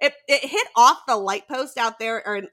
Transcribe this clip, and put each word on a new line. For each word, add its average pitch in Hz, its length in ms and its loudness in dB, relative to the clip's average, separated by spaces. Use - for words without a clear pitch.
it, 285 140 0
it 277 220 0
hit 427 260 -2
off 247 320 6
the 240 100 0
light 196 320 -4
post 262 280 -6
out 226 220 -4
there, 226 280 -6
or 208 100 -4
in, 196 160 -8